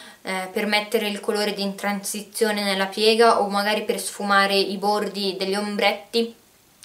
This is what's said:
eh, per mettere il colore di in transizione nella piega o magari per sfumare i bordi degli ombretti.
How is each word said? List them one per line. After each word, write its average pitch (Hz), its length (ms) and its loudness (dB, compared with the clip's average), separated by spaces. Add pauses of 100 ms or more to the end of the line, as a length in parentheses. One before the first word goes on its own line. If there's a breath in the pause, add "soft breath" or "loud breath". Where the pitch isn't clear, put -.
(240 loud breath)
eh, 190 280 -6
per 214 140 -2
mettere 208 420 0
il 202 120 -4
colore 208 340 -2
di - 80 -6
in 196 140 -4
transizione 208 880 -4
nella 196 240 0
piega 220 540 4
o 202 60 0
magari 208 360 0
per 196 160 -4
sfumare 202 560 2
i 196 220 0
bordi 202 600 -2
degli 190 180 -2
ombretti. 208 800 -2 (520)